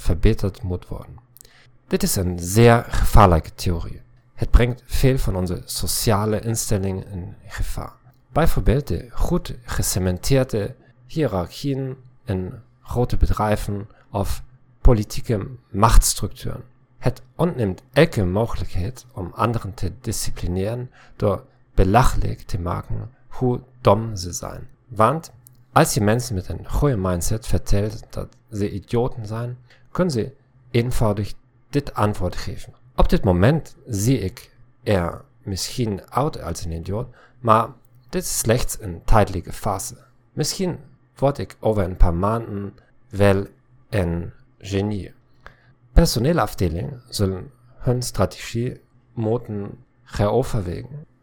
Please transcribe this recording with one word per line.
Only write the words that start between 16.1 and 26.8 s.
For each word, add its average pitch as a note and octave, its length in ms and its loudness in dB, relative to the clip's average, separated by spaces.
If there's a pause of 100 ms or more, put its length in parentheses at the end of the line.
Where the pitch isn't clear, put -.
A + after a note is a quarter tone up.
Het - 240 -4 (140)
ontneemt B2 460 -2 (100)
elke C#3 320 4
mogelijkheid F#2+ 880 -4
om F2+ 220 -10
anderen G#2+ 400 -2
te F2 260 -4
disciplineren G#2 920 -4 (260)
door G2+ 280 -2 (300)
belachelijk - 680 4
te - 200 -6
maken G#2 500 -6 (180)
hoe B2 320 -2 (200)
dom A2 360 2
ze F2+ 160 -10
zijn. - 360 -12 (200)
Want A#2 440 0 (400)
als D#3+ 220 2
je A#2 60 0
mensen G#2+ 340 0
met F#2 140 -6
een - 220 -10
goede C#3 260 2